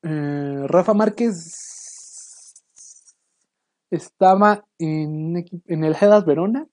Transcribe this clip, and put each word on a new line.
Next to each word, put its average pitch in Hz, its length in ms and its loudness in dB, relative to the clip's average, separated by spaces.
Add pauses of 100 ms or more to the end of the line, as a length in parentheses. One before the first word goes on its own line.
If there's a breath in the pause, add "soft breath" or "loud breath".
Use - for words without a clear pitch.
Eh, 143 600 -6
Rafa 175 260 2
Márquez - 1700 -6 (1300)
estaba 190 760 2 (120)
en 156 580 -6
equi-, 175 320 -10
en 160 180 -4
el 156 100 0
Hellas 202 300 6
Verona 196 480 0